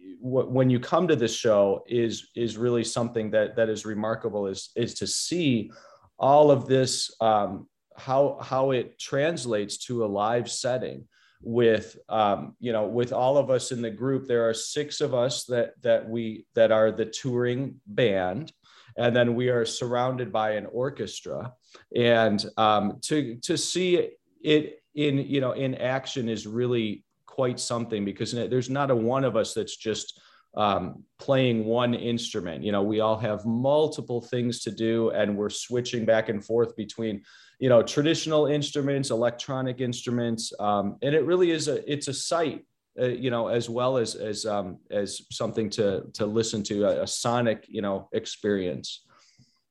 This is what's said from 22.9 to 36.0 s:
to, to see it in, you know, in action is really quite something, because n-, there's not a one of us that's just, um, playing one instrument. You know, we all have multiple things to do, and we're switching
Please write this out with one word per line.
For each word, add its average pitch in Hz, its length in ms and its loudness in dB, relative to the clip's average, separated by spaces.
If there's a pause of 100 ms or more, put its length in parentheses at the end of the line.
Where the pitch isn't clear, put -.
to, 135 380 -2
to 165 160 -2
see 175 520 0 (320)
it 151 400 0 (120)
in, 147 240 0
you 139 240 -2
know, 127 120 -2
in 131 220 -2
action 131 520 -4
is 107 180 -4
really 117 580 -2 (220)
quite 127 340 -4
something, 117 440 -4
because 101 300 -4
n-, 117 160 -4
there's 123 200 -2
not 139 220 0
a 127 40 4
one 120 280 2
of 117 120 0
us 107 180 0
that's - 240 -6
just, - 420 -6 (360)
um, 95 480 -2 (140)
playing 127 460 2
one 120 300 2
instrument. 98 720 -4
You 104 100 0
know, 101 100 2
we 107 160 0
all 107 180 2
have 107 280 -4
multiple 135 760 0
things 120 440 -4
to 113 80 -4
do, 113 400 0
and 104 260 0
we're 104 120 -2
switching 120 540 -4